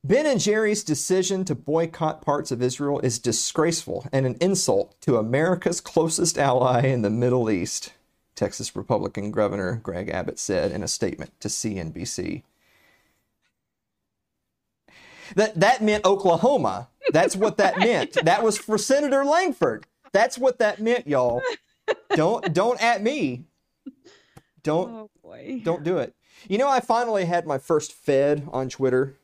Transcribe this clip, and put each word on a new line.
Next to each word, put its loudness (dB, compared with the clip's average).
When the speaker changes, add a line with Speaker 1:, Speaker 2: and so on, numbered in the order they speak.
Speaker 1:
Ben 2
and 2
Jerry's 0
decision -2
to -4
boycott -2
parts -2
of -2
Israel -2
is -2
disgraceful -2
and 0
an -2
insult 0
to 2
America's 0
closest 0
ally 4
in 0
the 0
Middle 2
East, -4
Texas -6
Republican -4
Governor -2
Greg -8
Abbott -6
said -2
in -6
a -6
statement -6
to -8
C -6
N -8
B -10
C. -8
That, 2
that 6
meant 2
Oklahoma. 2
That's 2
what 0
that 2
Speaker 2:
<laughs> -
Right. 2
Speaker 1:
meant. 0
That 4
was 2
for -2
Senator 2
Langford. 0
That's 2
what 0
that 0
meant, 0
y'all. 0
Don't, 0
don't 2
at 2
me. -2
Don't, -2
Speaker 2:
Oh, -18
boy. -14
Speaker 1:
don't -2
do 0
it. -4
You 0
know, 2
I 2
finally 0
had 0
my -2
first 0
Fed 0
on -4
Twitter. 0